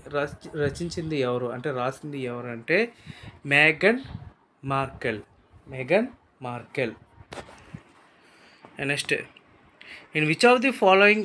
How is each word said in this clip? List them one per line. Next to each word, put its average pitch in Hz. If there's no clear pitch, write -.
రచ-, 147
రచించింది 160
ఎవరు 123
అంటే 127
రాసింది 135
ఎవరు 120
అంటే 135
మేఘన్ 156
మార్కెల్. 131
మేఘన్ 156
మార్కెల్. 120
And 139
next, 143
in 151
which 160
of 254
the 262
following 208